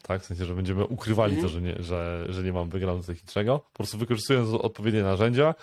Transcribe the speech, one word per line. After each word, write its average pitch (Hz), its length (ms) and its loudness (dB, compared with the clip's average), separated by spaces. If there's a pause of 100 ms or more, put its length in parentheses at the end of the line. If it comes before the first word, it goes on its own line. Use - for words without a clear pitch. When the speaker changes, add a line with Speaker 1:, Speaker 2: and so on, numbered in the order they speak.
Speaker 1:
tak? 95 200 -2
W - 40 -16
sensie, 87 200 -6
że 87 100 -4
będziemy 95 300 0
ukrywali 110 500 0
Speaker 2:
Mhm. 165 140 0
Speaker 1:
to, 80 40 -4
że 87 80 -4
nie, 85 220 -4
że, 85 460 -4
że 92 140 -4
nie 92 100 -2
mam 87 160 -2
backgroundu 90 380 -2
technicznego. 104 520 -2
Po - 180 -16
prostu 107 200 -6
wykorzystując 117 560 2
odpowiednie 110 500 0
narzędzia, 120 580 4